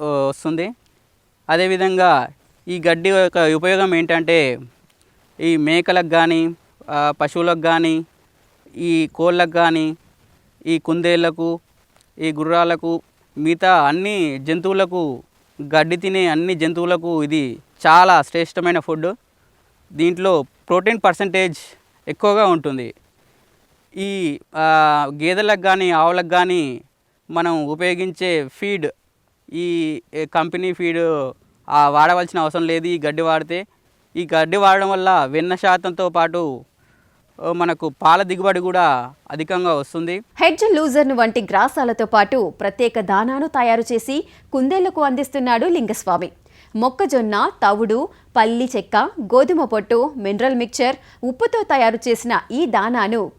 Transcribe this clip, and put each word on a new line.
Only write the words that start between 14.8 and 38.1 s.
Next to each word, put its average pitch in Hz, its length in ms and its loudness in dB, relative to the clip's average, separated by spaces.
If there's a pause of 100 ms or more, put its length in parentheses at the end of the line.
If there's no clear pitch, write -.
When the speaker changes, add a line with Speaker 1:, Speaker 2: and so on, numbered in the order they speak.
Speaker 1:
గడ్డి 156 360 0
తినే 190 300 -2
అన్ని 170 280 -2
జంతువులకు 170 680 -2
ఇది 143 340 -4 (300)
చాలా 175 340 8
శ్రేష్టమైన 170 580 -2
ఫుడ్. 160 360 -4 (800)
దీంట్లో 175 480 2
ప్రోటీన్ 185 640 -2
పర్సెంటేజ్ 185 540 0 (500)
ఎక్కువగా 208 380 2
ఉంటుంది. 139 480 -2 (1040)
ఈ, 190 420 -4 (160)
ఆ, 156 140 2 (440)
గేదెలకు 185 480 0
కానీ, 185 300 2
ఆవులకు 170 360 2
కానీ 175 540 0 (500)
మనం 165 340 -2
ఉపయోగించే 175 840 -4
ఫీడ్, 196 400 -6 (640)
ఈ, 165 480 -4 (120)
ఏ, 156 120 -6
కంపెనీ 170 480 -2
ఫీడ్, 165 580 -2 (380)
ఆ, 147 200 4
వాడవలసిన 170 500 2
అవసరం 160 280 -2
లేదు 165 200 -2
ఈ 175 200 -4
గడ్డి 156 140 -4
వాడితే. 160 440 -2 (500)
ఈ 170 200 -6
గడ్డి 160 220 2
వాడడం 196 320 4
వల్ల 185 360 2
వెన్న 160 300 -2
శాతంతో 180 540 0
పాటు, 165 560 -2 (760)
ఓ, - 120 -4
మనకు 170 480 -4
పాల 170 200 4